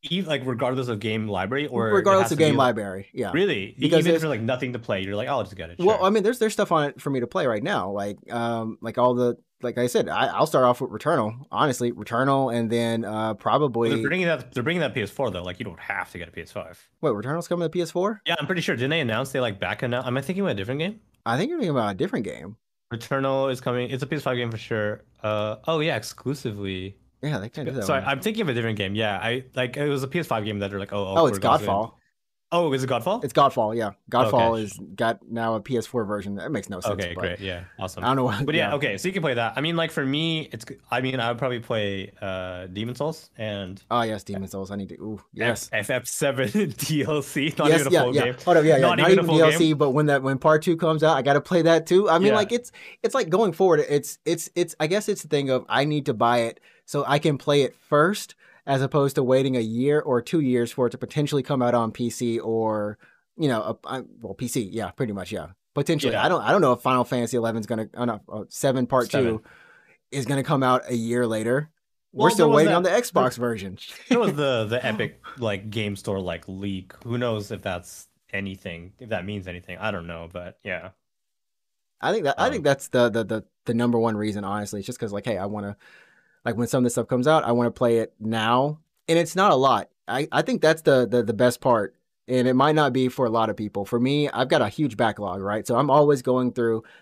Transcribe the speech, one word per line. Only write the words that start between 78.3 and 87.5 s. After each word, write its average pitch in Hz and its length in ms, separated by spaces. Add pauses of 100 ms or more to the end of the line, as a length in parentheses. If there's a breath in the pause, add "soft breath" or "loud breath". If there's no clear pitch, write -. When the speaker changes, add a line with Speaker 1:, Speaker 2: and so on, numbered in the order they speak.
Speaker 1:
anything, 95 680
if 120 100
that 92 160
means 101 220
anything. 87 320
I 107 100
don't 90 160
know, 85 260
but 90 320
yeah. 90 260 (1120)
Speaker 2:
I 156 100
think 202 140
that, - 140
I 175 80
Speaker 1:
Um, - 40
Speaker 2:
think 175 120
that's 139 260
the, 120 200
the, 110 140
the, 110 200 (220)
the 120 80
number 120 240
one 113 180
reason, 104 280
honestly. 101 380
It's 95 40
just - 140
'cause, 107 120
like, 101 140
hey, 127 140
I 98 80
wanna, 101 280 (720 soft breath)
like, 117 100
when 117 120
some 135 120
of 123 40
this 120 100
stuff 120 140
comes 127 200
out, 156 180
I 117 80